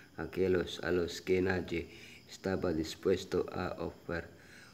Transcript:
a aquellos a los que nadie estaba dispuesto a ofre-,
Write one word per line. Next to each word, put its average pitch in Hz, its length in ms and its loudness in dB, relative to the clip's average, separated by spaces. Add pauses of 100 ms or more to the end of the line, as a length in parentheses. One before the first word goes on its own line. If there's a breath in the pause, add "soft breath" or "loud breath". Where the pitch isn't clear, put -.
(180 loud breath)
a 82 60 -6
aquellos 90 600 2
a 82 80 0
los 85 300 0
que 92 200 4
nadie 87 480 0 (400 loud breath)
estaba 92 440 0
dispuesto 87 800 2
a - 260 -4
ofre-, 85 500 -6 (460 loud breath)